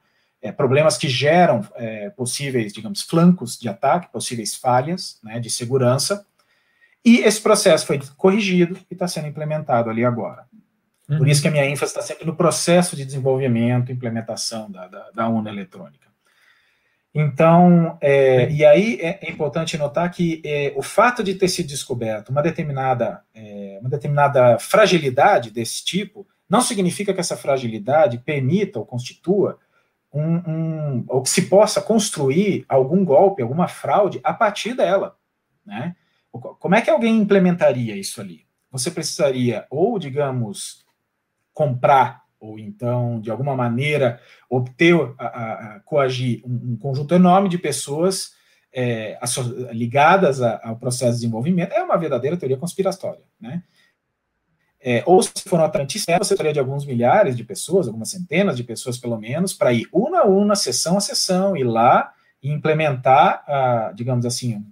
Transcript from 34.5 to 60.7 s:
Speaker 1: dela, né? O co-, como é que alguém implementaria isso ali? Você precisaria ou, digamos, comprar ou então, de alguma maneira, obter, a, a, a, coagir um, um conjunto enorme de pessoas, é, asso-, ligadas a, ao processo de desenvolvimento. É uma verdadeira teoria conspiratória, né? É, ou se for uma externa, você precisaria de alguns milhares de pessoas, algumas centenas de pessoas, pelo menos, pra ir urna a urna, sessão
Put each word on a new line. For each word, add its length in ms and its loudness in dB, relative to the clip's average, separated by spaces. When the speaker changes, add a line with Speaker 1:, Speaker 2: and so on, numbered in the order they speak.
Speaker 1:
dela, 420 0
né? 280 -10
O 60 -14
co-, 160 -16
como 200 0
é 60 4
que 100 0
alguém 280 2
implementaria 760 2
isso 260 -10
ali? 260 -16
Você 200 -6
precisaria 760 -2
ou, 300 0
digamos, 840 -6
comprar 720 2
ou 160 -16
então, 640 -4
de 100 -8
alguma 240 -4
maneira, 680 0
obter, 460 2
a, 100 -8
a, 500 -10
a, 40 -20
coagir 640 -2
um, 280 -6
um 40 -6
conjunto 380 -4
enorme 340 6
de 80 -2
pessoas, 760 -4
é, 480 -4
asso-, 500 -8
ligadas 720 4
a, 220 0
ao 120 -10
processo 360 -2
de 60 -6
desenvolvimento. 540 -2
É 80 0
uma 160 0
verdadeira 400 -2
teoria 200 -4
conspiratória, 640 -6
né? 220 -12
É, 220 -2
ou 160 8
se 80 -4
for 140 2
uma 80 4
externa, 560 -2
você 100 0
precisaria 180 0
de 60 -2
alguns 260 -4
milhares 520 2
de 80 -10
pessoas, 420 -2
algumas 240 -10
centenas 460 -2
de 80 -6
pessoas, 340 -10
pelo 180 -6
menos, 380 -4
pra 180 2
ir 200 0
urna 300 2
a 40 4
urna, 300 4
sessão 400 -2